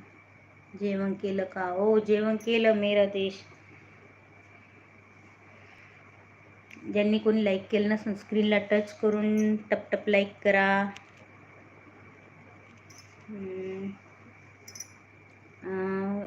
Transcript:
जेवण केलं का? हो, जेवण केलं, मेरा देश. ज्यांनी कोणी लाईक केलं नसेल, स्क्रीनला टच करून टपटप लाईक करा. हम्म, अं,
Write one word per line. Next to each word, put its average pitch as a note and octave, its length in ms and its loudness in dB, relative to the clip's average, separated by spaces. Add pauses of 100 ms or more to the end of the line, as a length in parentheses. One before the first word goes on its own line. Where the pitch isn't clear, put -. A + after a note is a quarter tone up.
(800)
जेवण G3 340 -2
केलं F#3+ 320 -4
का? F#3 200 -6
हो, G3+ 340 2
जेवण G#3+ 360 0
केलं, A3 380 2
मेरा G#3 320 2
देश. G3 280 -2 (3500)
ज्यांनी G#3 240 2
कोणी G#3+ 260 2
लाईक G3 280 0
केलं G#3 180 2
नसेल, G#3+ 260 -2
स्क्रीनला G#3+ 420 2
टच G#3 420 0
करून G#3+ 560 2
टपटप G#3 540 -4
लाईक G3+ 240 2 (100)
करा. G3 460 4 (2500)
हम्म, F#3+ 580 -10 (1800)
अं, F#3+ 640 -4